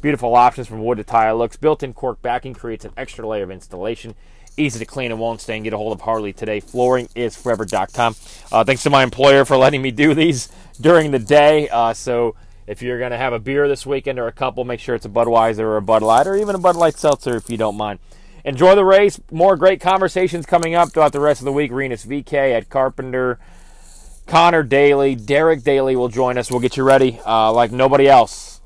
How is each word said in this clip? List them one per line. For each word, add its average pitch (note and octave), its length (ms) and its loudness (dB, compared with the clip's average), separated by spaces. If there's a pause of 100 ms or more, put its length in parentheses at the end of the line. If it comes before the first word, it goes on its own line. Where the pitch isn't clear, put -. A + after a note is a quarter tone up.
Beautiful C3+ 320 -2
options B2 340 2
from A2 140 -14
wood A2+ 160 -2
to G#2 60 -10
tile A2 340 0
looks. - 200 -4
Built-in D3+ 360 -2
cork B2 280 -10
backing B2 320 -8
creates A#2 320 -14
an F#2+ 100 -18
extra B2 320 -14
layer G#2+ 160 -6
of F#2 80 -12
insulation. G2 640 -12 (400)
Easy C3+ 220 -4
to A2+ 80 -10
clean B2+ 240 -10
and A2+ 100 -8
won't A2+ 220 -6
stain. A2 220 -10
Get A2 100 -6
a G#2+ 40 -6
hold G#2+ 160 -6
of G2 80 -12
Harley G#2+ 300 -6
today. G#2+ 280 -8
Flooring B2 560 -2
is A#2+ 200 -6
forever A2 300 -4
dot G2 260 -4
com. A#2 240 -2 (360)
Uh, A2 120 2
thanks B2+ 200 -2
to D3 80 0
my C#3 100 4
employer C3+ 440 4
for C3+ 120 2
letting C3 240 2
me C3+ 80 -4
do D3 240 2
these D#3 340 0 (320)
during D#3 300 4
the C#3 80 -2
day. D3 520 4
Uh, A#2 220 0
so A#2+ 440 -4 (320)
if G#2 160 -12
you're B2 160 -6
gonna B2 180 -6
have B2+ 160 -2
a A2+ 60 -6
beer C#3 280 -2
this C#3 160 -4
weekend C3+ 360 -6
or A#2 80 -6
a A#2 40 -8
couple, B2+ 320 -6
make A#2+ 160 -8
sure B2+ 140 -8
it's A2+ 140 -8
a - 20 -12
Budweiser A2+ 520 0
or A2 160 -2
a G#2+ 40 -2
Bud G#2+ 220 2
Light A#2 240 2
or G3 80 -2
even G3+ 180 -2
a F#3 60 -6
Bud F3 160 2
Light E3+ 220 0
Seltzer C3+ 380 -2
if G#2+ 140 -10
you A#2 80 -8
don't G#2+ 180 -4
mind. G#2 220 -8 (480)
Enjoy D#3+ 300 4
the G3+ 100 4
race. F#3+ 340 4 (120)
More F3 240 2
great F#3+ 260 2
conversations F3+ 640 -2
coming E3+ 300 0
up E3+ 160 2
throughout D3+ 220 2
the C#3+ 60 -6
rest C#3+ 220 0
of B2+ 40 -10
the C#3 60 -4
week. C#3 200 -2
Renus B2+ 320 -6
V C#3 180 -8
K C3+ 320 0
at A2 160 -4
Carpenter. B2+ 680 -4 (880)
Connor E3+ 340 2
Daly, C#3 540 2
Derek C#3 480 0
Daly C3+ 320 0
will B2 140 -2
join B2 280 -2
us. B2 140 -6
We'll B2 80 -2
get B2 180 -4
you C3 60 -4
ready, C3 420 2
uh, A2 260 2
like A#2 200 0
nobody C3+ 360 2
else - 580 2